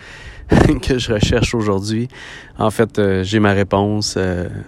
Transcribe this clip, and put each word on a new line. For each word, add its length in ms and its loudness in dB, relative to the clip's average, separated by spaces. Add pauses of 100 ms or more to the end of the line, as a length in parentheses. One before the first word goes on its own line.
(500)
<laughs> 320 4
que 160 0
je 160 -2
recherche 420 2
aujourd'hui. 540 -2 (480)
En 120 0
fait, 300 0
euh, 240 2
j'ai 160 0
ma 140 4
réponse, 640 0
euh, 320 -2 (180)